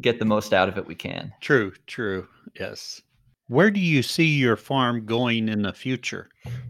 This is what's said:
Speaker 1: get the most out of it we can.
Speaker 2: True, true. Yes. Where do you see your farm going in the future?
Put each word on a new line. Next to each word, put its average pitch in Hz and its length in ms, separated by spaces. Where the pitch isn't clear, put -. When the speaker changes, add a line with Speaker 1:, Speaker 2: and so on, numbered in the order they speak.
Speaker 1:
get 120 180
the 113 60
most 107 280
out 95 160
of 92 80
it 90 100
we 80 100
can. - 440
Speaker 2:
True, 110 320
true. 95 400
Yes. - 420
Where 165 240
do 202 100
you 160 220
see - 240
your 135 300
farm 123 500
going 113 420
in 107 140
the 98 100
future? - 560